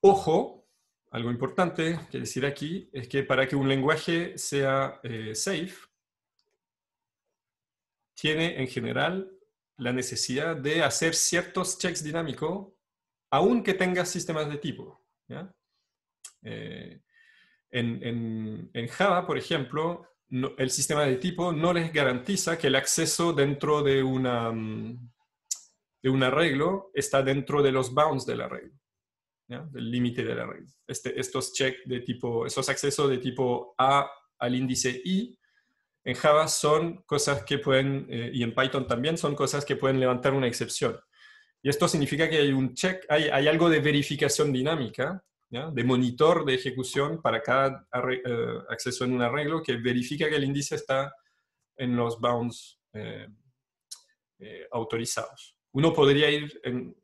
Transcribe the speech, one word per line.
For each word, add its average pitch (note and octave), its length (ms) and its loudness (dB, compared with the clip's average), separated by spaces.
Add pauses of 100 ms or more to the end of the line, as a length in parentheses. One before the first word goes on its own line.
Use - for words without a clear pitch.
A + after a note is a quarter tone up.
Ojo, G3 680 4 (420)
algo A#2 200 -4
importante D#3+ 680 -2 (100)
que B2+ 80 -8
decir B2+ 260 -4
aquí D3+ 480 -6
es B2 160 -12
que C#3 140 -2
para C3+ 260 2
que C#3+ 80 -2
un C#3 100 2
lenguaje D#3 720 0
sea, C3+ 640 -2
eh, A2 320 -8
safe, D#3+ 400 -4 (2500)
tiene D#3 460 -2
en C3 80 -4
general C#3 640 -2 (460)
la B2 140 -2
necesidad B2+ 600 -4
de D3+ 280 0
hacer D#3+ 320 2
ciertos - 640 0
checks E3+ 260 -4
dinámicos, D#3+ 680 -4 (560)
aun G#3 320 4
que G3 100 0
tenga F3+ 320 2
sistemas D#3+ 460 -4
de D3 80 -6
tipo, - 480 -10 (220)
¿ya? D#3+ 220 -12 (920)
Eh, A2 580 -12 (680)
en, A#2 340 -4
en, A2+ 680 -6
en A#2+ 160 -6
Java, F3+ 380 0
por D3 120 -2
ejemplo, D#3+ 640 -4 (260)
no, B2+ 260 -4
el C3 140 0
sistema D3 340 0
de C3 120 2
tipo F3+ 360 -2
no E3 200 2
les E3 200 0
garantiza D3 640 0
que D#3 120 0
el C3 80 4
acceso D#3+ 560 0
dentro C#3+ 500 2
de C3+ 200 4
una, B2+ 500 0
mm, A2+ 580 -8 (920)
de C3 80 2
un C3 120 4
arreglo D3+ 720 2
está C#3 280 2
dentro C#3 400 0
de C3+ 100 4
los B2+ 200 0
bounds C#3+ 320 2
del A#2+ 180 -4
arreglo, B2 360 -12 (680)
¿ya? B2 120 -12 (100)
Del A#2+ 200 -8
límite A#2+ 340 0
del A#2 160 -4
arreglo. - 280 -10 (180)
Este, - 320 -8
estos B2+ 340 -4
check C3 320 -2
de B2 160 -6
tipo, A#2+ 460 -4
esos - 220 -2
accesos C#3 420 0
de B2+ 80 0
tipo B2+ 600 -2
A C#3 320 4 (280)
al B2 160 -2
índice B2+ 500 -2
I, F#3+ 320 -2 (680)
en B2+ 100 -2
Java D3+ 320 4
son D#3 560 2
cosas C#3+ 400 0
que C#3 160 -2
pueden, C#3 500 2
eh, A#2+ 240 -6
y B2 100 -2
en A2+ 120 -2
Python C3 320 0
también, D3 320 0
son D3 160 0
cosas - 300 0
que C3+ 120 -2
pueden C3 220 2
levantar B2+ 340 2
una C3+ 140 2
excepción. A#2 520 -2 (600)
Y C3+ 80 -2
esto C#3+ 200 2
significa D#3 420 2
que D#3+ 80 2
hay C#3+ 140 4
un C3 220 0
check, - 360 -2
hay, D#3 140 4
hay C#3+ 240 4
algo D#3+ 200 6
de D#3 120 6
verificación D3 720 2
dinámica, C#3 720 -2 (280)
¿ya? C#3 200 -8
De D3 140 -2
monitor B2+ 640 4
de C3+ 80 4
ejecución C#3 640 -2
para A#2 220 0
cada C3 480 2
arre-, B2+ 340 -2
eh, A#2 340 -2 (120)
acceso A#2+ 340 -4
en B2+ 80 0
un B2 100 0
arreglo D3+ 400 -2
que B2+ 140 -2
verifica B2 520 -2
que D3+ 80 0
el C#3+ 80 2
índice C#3 320 -2
está C3+ 360 -2 (640)
en B2 200 -2
los A#2 240 0
bounds, A#2+ 600 -2 (140)
eh, G#2+ 340 -12 (1120)
eh, G2 320 -16
autorizados. A#2 840 -6 (160)
Uno D#3 200 4
podría D3 380 6
ir D3 340 -4
en B2 400 -6